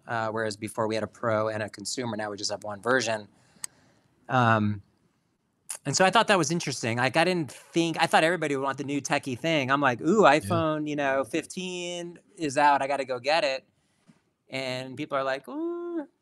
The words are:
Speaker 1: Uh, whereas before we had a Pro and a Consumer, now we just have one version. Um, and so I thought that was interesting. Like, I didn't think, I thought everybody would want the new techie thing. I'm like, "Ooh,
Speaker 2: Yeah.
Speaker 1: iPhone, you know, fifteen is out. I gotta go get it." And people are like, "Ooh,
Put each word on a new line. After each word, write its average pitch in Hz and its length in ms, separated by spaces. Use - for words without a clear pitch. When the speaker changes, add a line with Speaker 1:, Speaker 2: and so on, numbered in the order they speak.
Speaker 1:
Uh, 113 220
whereas 110 280
before 107 300
we 110 80
had 107 80
a - 40
Pro 110 420
and 107 140
a 101 60
Consumer, 110 480
now 107 140
we 101 60
just 101 140
have 98 120
one 101 180
version. 113 460
Um, 110 520
and 139 120
so 185 80
I 190 60
thought 220 160
that 202 100
was 156 140
interesting. 131 480
Like, 131 180
I 165 80
didn't 175 260
think, 165 500
I 165 60
thought 185 160
everybody 156 320
would 135 80
want 135 160
the 139 60
new 139 160
techie 135 380
thing. 147 320
I'm 139 100
like, 123 200
"Ooh, 190 220
Speaker 2:
Yeah. 170 200
Speaker 1:
iPhone, 156 280
you 147 80
know, 135 280
fifteen 175 920
is 147 200
out. 143 240
I 135 60
gotta 139 180
go 123 140
get 151 240
it." 135 220
And 131 480
people 147 200
are 135 60
like, 135 260
"Ooh, 339 580